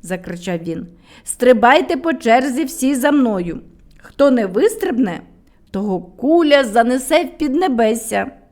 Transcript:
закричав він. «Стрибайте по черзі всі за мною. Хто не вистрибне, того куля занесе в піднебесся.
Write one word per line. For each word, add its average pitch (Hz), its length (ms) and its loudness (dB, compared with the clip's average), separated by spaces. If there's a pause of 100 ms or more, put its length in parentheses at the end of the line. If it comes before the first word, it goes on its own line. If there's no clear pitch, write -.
закричав 180 560 -8
він. 165 280 -8 (380)
«Стрибайте 254 720 4
по 320 160 -4
черзі 254 520 0
всі 262 300 -4
за 277 180 0
мною. 208 480 -2 (360)
Хто - 340 0
не 233 160 0
вистрибне, 247 760 -2 (480)
того 196 300 -4
куля 285 640 2
занесе 247 600 0
в - 140 -14
піднебесся. 233 960 -2 (200)